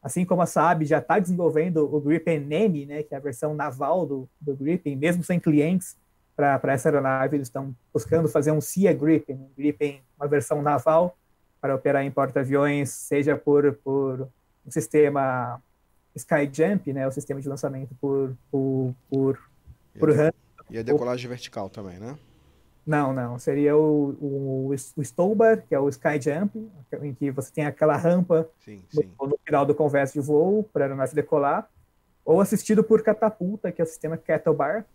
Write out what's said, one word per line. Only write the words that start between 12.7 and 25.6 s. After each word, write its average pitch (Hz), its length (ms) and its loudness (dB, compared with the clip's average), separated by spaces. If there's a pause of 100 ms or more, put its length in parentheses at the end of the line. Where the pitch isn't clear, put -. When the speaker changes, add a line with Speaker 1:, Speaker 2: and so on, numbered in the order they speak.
Speaker 1:
seja 143 460 -2
por, 143 360 4 (100)
por 135 460 -4 (360)
um 131 60 -18
sistema 131 880 0 (540)
Skyjump, 156 800 0
né, 135 160 -4
o - 20 -2
sistema 139 300 -8
de 139 80 -8
lançamento 135 520 -8
por, 139 320 -2 (160)
por, 131 460 -2 (160)
por, 135 260 0 (560)
Speaker 2:
E - 40 -20
a - 20 -20
Speaker 1:
por 151 140 4
Speaker 2:
de-, 147 60 4
Speaker 1:
rampa. 151 180 2 (340)
Speaker 2:
e 110 80 -10
a 113 60 -6
decolagem 123 440 -2
vertical 117 400 -10
também, 95 300 -14
né? 120 180 -14 (720)
Speaker 1:
Não, 147 240 0
não. 123 240 -6
Seria 143 400 2
o, 151 340 4 (100)
o, 135 500 -4 (260)
o 160 60 -4
Stowbar, 220 680 2